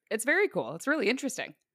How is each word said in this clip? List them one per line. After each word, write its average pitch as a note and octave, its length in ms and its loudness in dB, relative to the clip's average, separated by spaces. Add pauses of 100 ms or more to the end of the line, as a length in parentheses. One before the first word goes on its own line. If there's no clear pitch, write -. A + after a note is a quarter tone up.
(120)
It's G#3+ 140 -4
very F#4 220 4
cool. C#3 280 -4
It's - 120 -6
really C#4 220 2
interesting. - 460 -4 (200)